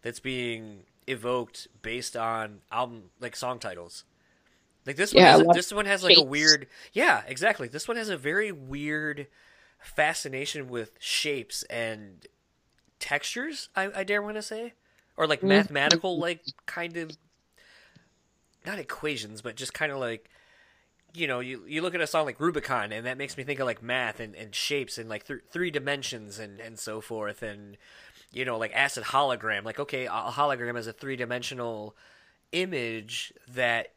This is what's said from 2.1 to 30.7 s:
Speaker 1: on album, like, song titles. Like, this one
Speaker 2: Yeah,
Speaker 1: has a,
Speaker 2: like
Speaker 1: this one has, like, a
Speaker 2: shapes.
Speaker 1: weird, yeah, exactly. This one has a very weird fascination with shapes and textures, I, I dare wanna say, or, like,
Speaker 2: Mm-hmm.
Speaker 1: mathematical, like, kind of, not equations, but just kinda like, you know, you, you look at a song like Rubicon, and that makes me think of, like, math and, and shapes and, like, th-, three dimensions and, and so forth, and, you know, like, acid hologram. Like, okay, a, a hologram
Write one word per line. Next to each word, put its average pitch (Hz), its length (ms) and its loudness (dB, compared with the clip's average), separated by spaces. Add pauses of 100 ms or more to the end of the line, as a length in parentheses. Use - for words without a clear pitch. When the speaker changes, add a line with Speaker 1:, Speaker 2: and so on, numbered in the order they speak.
Speaker 1:
on 110 440 -2 (100)
album, 113 400 -4 (100)
like, 120 140 -8
song 123 240 -4
titles. 87 460 -10 (800)
Like, 135 120 -6
this 202 180 2
one 185 80 12
Speaker 2:
Yeah, - 20 12
Speaker 1:
has 165 140 12
a, 160 60 10
Speaker 2:
like 170 60 4
Speaker 1:
this 180 220 4
one 202 120 0
has, 196 180 2
like, 175 140 6
a 156 60 8
Speaker 2:
shapes. - 0 -
Speaker 1:
weird, 147 440 4 (260)
yeah, 208 340 4
exactly. 139 400 0
This 139 200 -8
one 233 100 -2
has 220 120 -4
a 180 80 -2
very 180 340 -2
weird 147 760 -4 (520)
fascination 143 920 -2
with 117 300 -6
shapes - 680 -2
and 107 600 -8 (720)
textures, 262 760 -4
I, 190 160 -2 (100)
I - 40 -2
dare 208 180 0
wanna 214 200 -6
say, 226 300 -10 (440)
or, 160 100 4
like, 151 160 2
Speaker 2:
Mm-hmm. 196 300 8
Speaker 1:
mathematical, 165 460 4
like, 170 260 -2 (220)
kind 170 300 -6
of, 160 200 -8 (1500)
not 196 140 -8
equations, 110 640 -6
but 113 140 -8
just 131 180 -10
kinda 147 240 -2
like, 117 320 -6 (840)
you 165 140 -4
know, 127 140 0
you, 127 260 -10
you 151 140 -4
look 180 140 -2
at 170 60 0
a 156 60 0
song 160 180 2
like 127 140 -8
Rubicon, 139 540 0
and 113 140 -6
that 127 100 -4
makes 139 200 -8
me 139 60 -8
think 139 160 -4
of, 131 80 0
like, 117 160 -4
math 120 360 -2
and, 107 160 -12
and 104 200 -14
shapes - 420 -4
and, 113 120 -12
like, 107 180 -8
th-, 139 140 -10 (100)
three 175 200 -4
dimensions 131 680 -6
and, 101 200 -14
and 113 200 -14
so 110 220 -8
forth, 104 420 -6
and, 101 340 -12 (560)
you 127 120 -4
know, 120 120 -2
like, 110 180 -4
acid 135 300 0
hologram. 113 600 2
Like, 113 140 -8
okay, 135 280 -4
a, 92 60 -6
a 113 220 -4
hologram 123 420 0